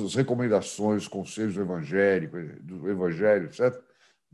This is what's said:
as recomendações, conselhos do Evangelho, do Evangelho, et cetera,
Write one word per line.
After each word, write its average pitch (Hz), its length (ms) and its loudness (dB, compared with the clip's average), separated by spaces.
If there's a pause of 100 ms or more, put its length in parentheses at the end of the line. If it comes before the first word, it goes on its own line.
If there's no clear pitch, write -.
as 95 100 -4
recomendações, 107 920 2
conselhos 98 460 -4
do 101 80 -2
Evangelho, 87 1000 0
do 85 260 -8
Evangelho, 92 580 2
et - 80 -16
cetera, 123 280 0 (520)